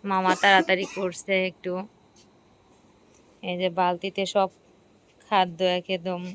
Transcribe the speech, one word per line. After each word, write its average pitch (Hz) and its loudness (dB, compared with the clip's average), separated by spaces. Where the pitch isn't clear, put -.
মামা 185 2
তাড়াতাড়ি 190 4
করছে 190 -4
একটু। 180 -8
এই 180 -4
যে 185 0
বালতিতে 180 -2
সব 190 0
খাদ্য 185 0
একদম 180 -4